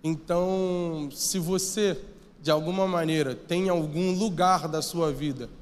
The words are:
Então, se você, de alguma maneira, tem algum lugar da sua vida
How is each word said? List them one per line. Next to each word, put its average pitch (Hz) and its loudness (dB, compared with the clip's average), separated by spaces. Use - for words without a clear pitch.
Então, 175 0
se - -2
você, 185 0
de 156 2
alguma 175 2
maneira, 160 2
tem 180 0
algum 175 0
lugar 180 2
da 156 -2
sua 165 0
vida 131 -4